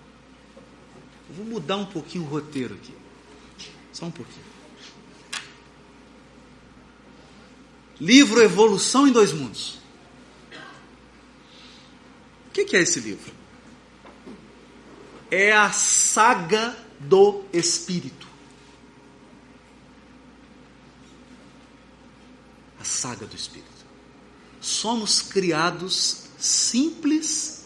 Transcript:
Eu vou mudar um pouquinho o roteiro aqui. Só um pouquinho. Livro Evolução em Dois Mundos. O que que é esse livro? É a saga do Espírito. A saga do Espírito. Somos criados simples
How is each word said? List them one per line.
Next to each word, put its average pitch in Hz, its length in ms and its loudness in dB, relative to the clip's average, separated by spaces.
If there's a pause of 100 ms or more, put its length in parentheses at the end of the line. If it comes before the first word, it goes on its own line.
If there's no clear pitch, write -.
(1300)
Eu 131 60 -20
vou 202 100 -14
mudar 196 320 -6
um 202 80 -6
pouquinho 170 380 -10
o 151 40 -10
roteiro 139 480 -8
aqui. - 180 -20 (960)
Só - 140 -14
um 170 60 -10
pouquinho. - 340 -20 (3500)
Livro 233 420 8
Evolução 214 640 4
em 269 40 6
Dois 208 220 6
Mundos. - 460 -10 (2750)
O - 60 -20
que 392 120 0
que 311 100 0
é 185 60 6
esse 156 180 0
livro? 107 320 -12 (2000)
É 196 240 2
a 208 180 4
saga 220 1040 2 (240)
do 196 440 4 (100)
Espírito. 170 760 -4 (4000)
A 107 40 -16
saga 110 420 -8
do 87 100 -18
Espírito. - 340 -16 (920)
Somos - 640 -4
criados 175 1000 -2 (140)
simples - 1300 -2